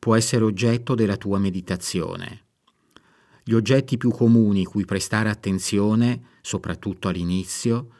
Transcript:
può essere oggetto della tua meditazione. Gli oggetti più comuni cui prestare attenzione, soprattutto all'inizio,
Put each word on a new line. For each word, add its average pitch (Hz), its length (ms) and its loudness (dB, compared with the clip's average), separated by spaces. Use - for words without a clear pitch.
può 113 120 4
essere 113 280 2
oggetto 117 500 0
della 104 220 2
tua 98 220 -2
meditazione. 90 1040 -4
Gli 113 120 0
oggetti 127 420 2
più 117 140 0
comuni 107 560 4
cui 101 180 -2
prestare 107 460 -2
attenzione, 104 1120 0
soprattutto - 680 -6
all'inizio, 92 800 -2